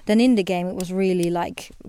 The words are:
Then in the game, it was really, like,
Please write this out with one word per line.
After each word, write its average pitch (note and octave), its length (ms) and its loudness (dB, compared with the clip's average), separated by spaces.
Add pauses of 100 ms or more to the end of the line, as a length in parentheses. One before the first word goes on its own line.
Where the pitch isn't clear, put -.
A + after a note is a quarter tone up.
Then G#3+ 120 4
in B3 160 6
the G3 80 2
game, F3+ 240 -2
it F#3 80 -6
was F3+ 160 -6
really, F#3 380 0
like, E3+ 420 -6 (180)